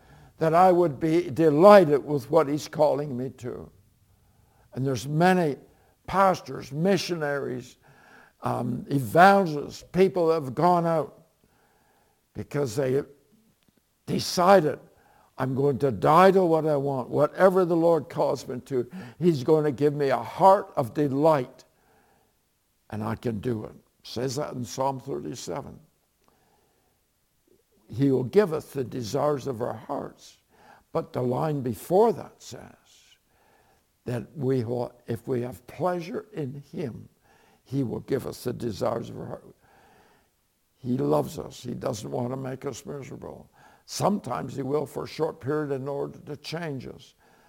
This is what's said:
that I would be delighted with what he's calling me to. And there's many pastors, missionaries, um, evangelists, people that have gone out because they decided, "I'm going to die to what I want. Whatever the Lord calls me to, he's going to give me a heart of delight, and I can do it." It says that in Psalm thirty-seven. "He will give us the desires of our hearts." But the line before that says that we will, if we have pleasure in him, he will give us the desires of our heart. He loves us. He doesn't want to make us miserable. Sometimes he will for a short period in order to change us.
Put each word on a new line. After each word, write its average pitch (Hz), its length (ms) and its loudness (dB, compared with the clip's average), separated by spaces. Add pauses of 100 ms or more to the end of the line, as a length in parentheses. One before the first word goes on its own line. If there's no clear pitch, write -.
(400)
that 156 140 2
I 185 200 8
would 170 260 2
be 165 300 0
delighted 156 760 8
with 139 240 -4
what 151 200 4
he's 147 180 -4
calling 147 480 0
me 127 220 -6
to. 113 320 -12 (1040)
And 131 120 -4
there's 131 220 -4
many 165 480 2 (500)
pastors, 180 680 0
missionaries, 156 1040 -2 (640)
um, 123 480 -4
evangelists, 151 1040 4
people 185 340 2
that 160 160 0
have 131 100 -8
gone 170 320 4
out 160 320 -2 (1160)
because 123 420 -6
they 135 280 0 (1000)
decided, 175 720 2 (580)
"I'm 131 180 -4
going 139 240 0
to 139 120 2
die 156 400 6
to 190 120 4
what 160 220 2
I 151 100 2
want. 135 340 -4
Whatever 180 540 4
the 170 140 0
Lord 165 320 2
calls 143 360 -4
me 127 160 -8
to, 123 240 -4 (320)
he's 147 280 2
going 156 180 4
to 151 80 2
give 143 240 0
me 143 140 -2
a 120 80 2
heart 190 580 4
of 127 180 -2
delight, 147 720 2 (1300)
and 107 140 -8
I 110 120 -4
can 113 240 -6
do 110 260 -6
it." - 60 -16
It - 360 -20
says 127 300 -6
that 147 160 -6
in 127 100 -10
Psalm 131 380 -4
thirty-seven. 147 760 -10 (2000)
"He 135 220 0
will 131 120 2
give 170 300 2
us 127 140 -6
the 139 160 -8
desires 131 640 -4
of 120 160 -6
our 120 120 -4
hearts." - 640 -12 (560)
But 160 180 -6
the 127 100 -6
line 139 400 -2
before 175 520 2
that - 280 -14
says - 200 -16 (1400)
that 120 200 -6 (120)
we 131 260 -2
will, 120 300 -6 (140)
if 117 200 -8
we 127 140 -2
have 123 260 -12
pleasure 180 640 -6
in 143 400 -10
him, 110 380 -10 (540)
he 135 200 -6
will 117 180 -6
give 131 240 -6
us - 200 -12
the 123 80 -4
desires 117 560 -6
of 113 100 -14
our 117 60 -12
heart. - 300 -16 (1200)
He 123 200 -4
loves 147 400 -2
us. - 240 -14
He 123 120 -10
doesn't 127 360 -8
want 127 200 -6
to 131 80 -8
make 131 280 -10
us 135 200 -12
miserable. 135 640 -14 (360)
Sometimes 139 680 -4
he 135 80 -6
will 143 220 -2
for 143 180 -10
a - 40 -10
short - 340 -6
period 147 300 -4
in 135 180 -6
order 143 300 -8
to 147 180 -14
change 147 500 -10
us. - 280 -20 (340)